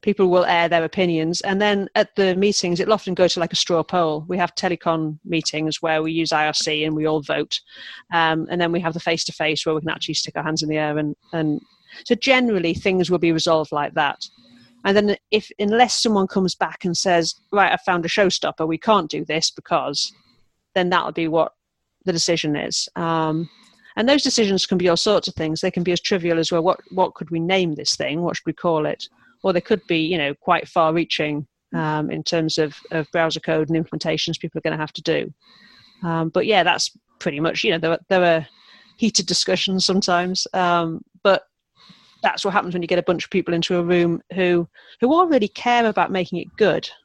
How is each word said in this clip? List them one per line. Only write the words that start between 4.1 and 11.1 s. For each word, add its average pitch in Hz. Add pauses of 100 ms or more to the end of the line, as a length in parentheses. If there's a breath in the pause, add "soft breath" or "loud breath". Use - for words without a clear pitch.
We 180
have 175
telecon 160
meetings 156
where 160
we 156
use 160
I 151
R 156
C 151
and 156
we 156
all 156
vote, 147 (540 loud breath)
um, 160
and 175
then 170
we 170
have 165
the 170
face-to-face 156
where 165
we 156
can 160
actually 156
stick -
our 156
hands 156
in 151
the 156
air, 151
and, 151 (160)